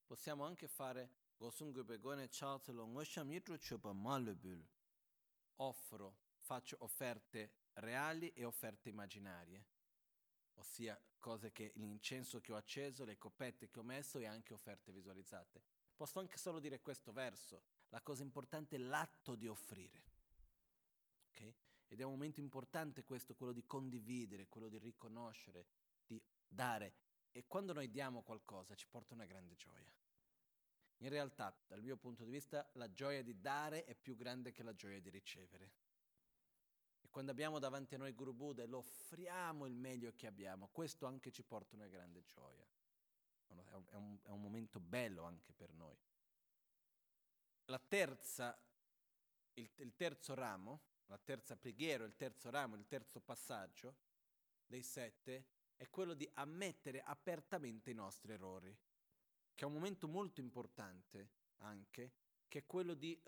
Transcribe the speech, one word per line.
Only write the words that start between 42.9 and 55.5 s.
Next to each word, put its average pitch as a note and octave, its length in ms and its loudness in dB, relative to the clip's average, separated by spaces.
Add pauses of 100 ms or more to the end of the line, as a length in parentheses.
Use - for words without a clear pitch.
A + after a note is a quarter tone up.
È - 60 -20
un, F2+ 360 -10
è - 80 -12
un, G#2 260 -4
è - 80 -14
un G2+ 100 -2
momento G#2+ 380 -2
bello F#2 460 2
anche E2+ 280 -8
per D#2 200 -12
noi. D#2+ 260 -12 (1700)
La C3 160 0
terza, C3 760 6 (960)
il, A2+ 220 -6
il B2 200 -6
terzo D3+ 380 4
ramo, A#2 480 0 (240)
la G2+ 120 -8
terza C3 380 -2
preghiera, B2 480 2
il G#2 100 -4
terzo A#2+ 360 -4
ramo, B2+ 260 4
il G#2 100 -8
terzo B2+ 340 -4
passaggio A#2+ 760 -4 (720)
dei B2 160 -4
sette B2+ 640 -2 (280)